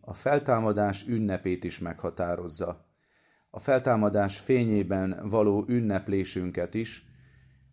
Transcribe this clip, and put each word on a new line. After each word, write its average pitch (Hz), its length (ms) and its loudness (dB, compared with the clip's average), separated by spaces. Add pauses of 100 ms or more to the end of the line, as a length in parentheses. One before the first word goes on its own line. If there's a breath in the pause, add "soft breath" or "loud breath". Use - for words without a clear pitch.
a 110 120 -12
feltámadás 110 920 0
ünnepét 98 560 -2
is 87 160 -6
meghatározza. 87 1040 -6 (640 soft breath)
A - 100 -14
feltámadás 107 800 2
fényében 101 920 0
való 104 380 4
ünneplésünket 95 1080 -2
is 110 320 -6 (680 soft breath)